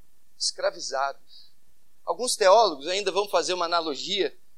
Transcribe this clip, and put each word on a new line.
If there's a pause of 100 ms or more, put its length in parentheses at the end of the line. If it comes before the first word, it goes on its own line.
(380)
escravizados. (540)
Alguns
teólogos
ainda
vão
fazer
uma
analogia (220)